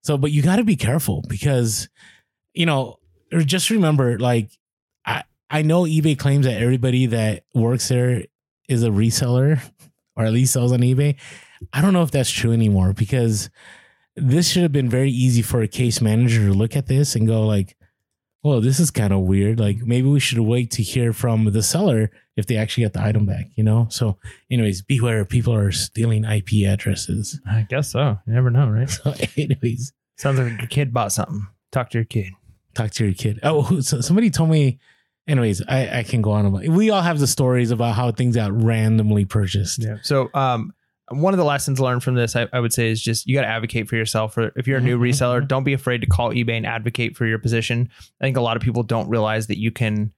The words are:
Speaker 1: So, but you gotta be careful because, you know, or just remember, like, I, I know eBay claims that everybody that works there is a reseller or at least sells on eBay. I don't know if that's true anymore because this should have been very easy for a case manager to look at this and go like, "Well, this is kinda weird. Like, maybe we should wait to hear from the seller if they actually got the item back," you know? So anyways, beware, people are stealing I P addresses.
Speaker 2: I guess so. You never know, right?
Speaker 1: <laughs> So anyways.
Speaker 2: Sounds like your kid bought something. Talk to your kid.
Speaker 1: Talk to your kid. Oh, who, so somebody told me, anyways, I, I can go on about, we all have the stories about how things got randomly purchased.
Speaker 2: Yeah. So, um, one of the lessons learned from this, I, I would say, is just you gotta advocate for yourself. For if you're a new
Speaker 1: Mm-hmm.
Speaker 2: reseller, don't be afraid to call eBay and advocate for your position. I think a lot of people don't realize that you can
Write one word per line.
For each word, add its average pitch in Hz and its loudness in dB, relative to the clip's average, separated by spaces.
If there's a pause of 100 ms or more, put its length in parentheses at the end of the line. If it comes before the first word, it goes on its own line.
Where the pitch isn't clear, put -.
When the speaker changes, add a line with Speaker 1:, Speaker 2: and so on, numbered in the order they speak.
Speaker 1:
So, 147 -2
but 147 0
you 147 2
gotta 190 2
be 208 2
careful - -2
because, 123 -2 (640)
you 170 0
know, 135 -2 (340)
or 165 2
just 175 0
remember, 151 2
like, 117 0 (560)
I, - -4 (260)
I 151 -2
know 165 2
eBay 156 2
claims 139 2
that 110 0
everybody 127 2
that 110 -2 (100)
works 117 0
there 123 0 (440)
is 120 2
a 117 2
reseller 123 2 (560)
or 113 -2
at 110 0
least 127 2
sells 123 2
on 123 2
eBay. 135 2 (560)
I 135 -2
don't 190 4
know 175 4
if 151 0
that's 131 0
true 117 0
anymore 101 4
because 110 0 (680)
this 160 2
should 180 2
have 160 2
been 131 0
very 131 2
easy 123 2
for 113 0
a 107 0
case 120 0
manager 113 4
to 98 4
look 107 2
at 139 -2
this 139 0
and 110 2
go 110 2
like, 101 0 (680)
"Well, 139 2
this 131 2
is 165 2
kinda 98 0
weird. 98 2
Like, 104 0
maybe 120 0
we 143 4
should 123 -2
wait 117 0
to 117 -4
hear 117 0
from 113 0
the 104 2
seller 123 2 (260)
if 107 -2
they 117 0
actually 110 0
got 104 -2
the 95 -4
item 104 2
back," 95 -4 (100)
you 110 0
know? 110 4
So 107 -2 (320)
anyways, 104 0
beware, 117 0
people 117 0
are 101 2
stealing 113 -2
I 107 -2
P 104 2
addresses. 98 -4
Speaker 2:
I 110 0
guess 139 -4
so. 120 0
You 113 -4
never 127 2
know, 127 2
right? 113 0
Speaker 1:
<laughs> - -8
So 143 -2 (220)
anyways. 131 -4 (260)
Speaker 2:
Sounds 139 0
like 120 -2
your 117 -8
kid 139 -2
bought 107 -2
something. 101 -6 (260)
Talk 127 -2
to 117 -2
your 110 0
kid. 95 -6 (420)
Speaker 1:
Talk 107 -4
to 113 -2
your 95 0
kid. 110 -4
Oh, 151 0
who, 180 0
so 131 -2
somebody 214 2
told 160 0
me, 147 2 (480)
anyways, 117 0
I, 127 -2
I - -4
can 117 -2
go 104 0
on 104 2
about, 98 -2
we 202 2
all 196 2
have 170 0
the 143 2
stories 127 2
about 117 0
how 120 0
things 120 0
got 104 0
randomly 110 2
purchased. 98 -2
Speaker 2:
Yeah. 107 -6
So, 135 0
um, 127 -2 (380)
one 156 0
of 190 0
the 175 2
lessons 139 0
learned 123 0
from 127 -2
this, 120 0
I, 117 -2
I 127 -2
would 117 0
say, 113 0
is 113 -2
just - -4
you 127 0
gotta 127 0
advocate 110 -4
for - -6
yourself. 110 -2
For 113 -2
if 127 -4
you're 135 0
a - 0
new 123 0
Speaker 1:
Mm-hmm. 120 2
Speaker 2:
reseller, 123 0
don't 135 -2
be 139 0
afraid 127 -4
to 117 -4
call 120 0
eBay 117 -2
and 113 -4
advocate 117 -6
for 117 -2
your 110 -2
position. 117 -2 (320)
I - -4
think 131 -2
a 127 0
lot 117 -2
of 113 -4
people 120 -2
don't 113 -4
realize 110 -2
that 107 -6
you 110 -2
can 107 -4